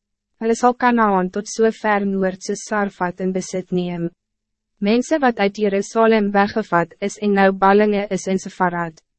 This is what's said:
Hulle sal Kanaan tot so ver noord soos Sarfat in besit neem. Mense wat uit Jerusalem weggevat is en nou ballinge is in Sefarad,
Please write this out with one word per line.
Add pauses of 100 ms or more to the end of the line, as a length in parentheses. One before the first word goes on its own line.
(380)
Hulle
sal
Kanaan
tot
so
ver
noord
soos
Sarfat
in
besit
neem. (680)
Mense
wat
uit
Jerusalem
weggevat
is
en
nou
ballinge
is
in
Sefarad, (180)